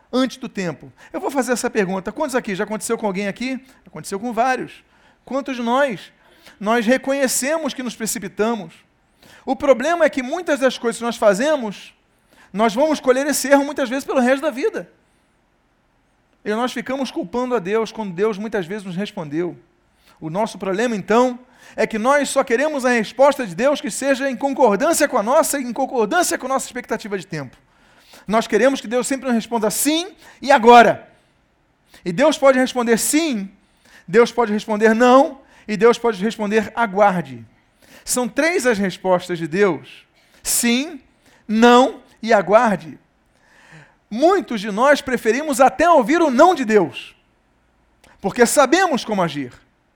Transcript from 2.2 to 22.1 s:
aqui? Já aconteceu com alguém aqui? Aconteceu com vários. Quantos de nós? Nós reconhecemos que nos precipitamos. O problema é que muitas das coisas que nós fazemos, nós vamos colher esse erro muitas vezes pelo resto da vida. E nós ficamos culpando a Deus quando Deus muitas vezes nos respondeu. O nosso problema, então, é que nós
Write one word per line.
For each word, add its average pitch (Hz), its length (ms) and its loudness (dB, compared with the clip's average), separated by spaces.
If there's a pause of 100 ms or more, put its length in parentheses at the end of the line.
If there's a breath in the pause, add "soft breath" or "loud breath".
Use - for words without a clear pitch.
aqui? 220 200 -4
Já 185 80 -6
aconteceu 214 340 -6
com 226 80 -8
alguém 202 220 -4
aqui? 247 340 -8 (240 soft breath)
Aconteceu - 320 -12
com 233 140 -8
vários. 226 500 -4 (440 soft breath)
Quantos 269 320 -6
de 240 40 -8
nós? 240 520 -2 (440 soft breath)
Nós 220 280 -2
reconhecemos 269 880 -2
que 254 100 -10
nos 240 140 -10
precipitamos. 208 760 -6 (720 soft breath)
O 269 120 -2
problema 285 480 2
é 277 40 4
que 269 140 -6
muitas 311 380 -4
das 262 160 0
coisas 233 220 -6
que 233 60 -8
nós 233 120 -6
fazemos, 226 760 0 (600 soft breath)
nós 214 200 0
vamos 294 280 0
colher 262 260 2
esse 262 220 -2
erro 277 160 6
muitas 285 240 -4
vezes 269 160 -6
pelo 285 160 0
resto 262 220 0
da 311 80 -2
vida. 269 380 -6 (1600)
E - 60 -8
nós 233 200 -4
ficamos 254 400 -6
culpando 247 440 -6
a 226 40 0
Deus 208 320 -4
quando 208 220 -10
Deus 202 240 -2
muitas 208 280 -6
vezes 190 200 -10
nos 185 100 -10
respondeu. 170 600 -6 (640 soft breath)
O 160 80 -10
nosso 208 280 -4
problema, 208 400 -2
então, 240 420 2 (380 loud breath)
é 220 100 0
que 220 100 -6
nós 269 300 0